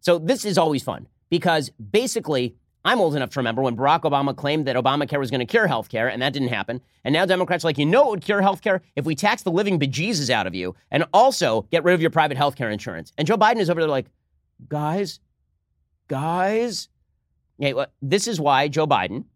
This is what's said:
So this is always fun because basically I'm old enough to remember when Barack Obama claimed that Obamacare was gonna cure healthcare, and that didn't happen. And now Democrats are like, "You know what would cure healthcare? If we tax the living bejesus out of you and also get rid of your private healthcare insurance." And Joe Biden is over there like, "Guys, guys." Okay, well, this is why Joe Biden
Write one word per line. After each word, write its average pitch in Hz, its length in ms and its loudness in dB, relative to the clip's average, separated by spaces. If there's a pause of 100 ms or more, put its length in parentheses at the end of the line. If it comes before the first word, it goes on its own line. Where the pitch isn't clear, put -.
So 175 180 2
this 202 260 0
is 196 140 2
always 156 240 2
fun - 260 -8 (220)
because 165 400 0
basically 127 840 -2 (260)
I'm 220 180 2
old 160 140 2
enough 135 160 -2
to 139 100 -4
remember 117 200 0
when 123 160 0
Barack 143 260 2
Obama 139 320 0
claimed 143 320 -2
that 123 100 -2
Obamacare 139 420 0
was 131 120 -4
gonna 127 140 -2
cure 214 240 2
healthcare, 117 420 -2
and 117 120 -6
that 135 100 -2
didn't 135 160 -2
happen. 117 320 -6 (240)
And 131 80 -2
now 170 140 2
Democrats 180 360 0
are 165 60 0
like, 151 80 -2
"You 143 80 0
know 208 180 4
what 247 80 2
would 208 120 -4
cure 202 180 0
healthcare? 190 400 0 (160)
If - 80 -4
we 160 100 -2
tax 208 280 0
the 185 80 -2
living 185 280 0
bejesus 143 520 -2
out 107 160 0
of 87 80 -8
you 90 200 -6 (160)
and - 220 2
also 170 580 2
get 165 140 0
rid 180 100 6
of 170 60 2
your 160 100 2
private 151 280 2
healthcare 131 340 -2
insurance." 90 460 -10
And 156 100 -2
Joe 226 80 2
Biden 226 220 4
is 180 100 0
over 170 120 0
there 156 100 0
like, 135 160 -2 (600)
"Guys, 156 540 -4 (880)
guys." 185 800 -2 (720)
Okay, 139 140 0
well, 131 140 -2 (120)
this 190 260 0
is 208 140 -4
why 143 280 4
Joe 151 180 0
Biden 104 380 0 (120)